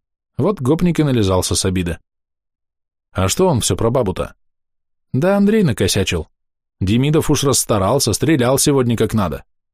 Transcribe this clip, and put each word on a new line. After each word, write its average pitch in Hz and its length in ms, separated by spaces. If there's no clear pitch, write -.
Вот 190 240
гопник 160 400
и - 40
нализался 98 500
с - 100
обиды». 92 360
«А 92 160
что - 200
он 127 140
все 98 140
про 110 120
бабу-то?» 110 460
«Да 180 240
Андрей 208 240
накосячил. 98 640
Демидов 131 520
уж 139 140
расстарался, 120 680
стрелял 131 460
сегодня 127 400
как 110 160
надо. 92 300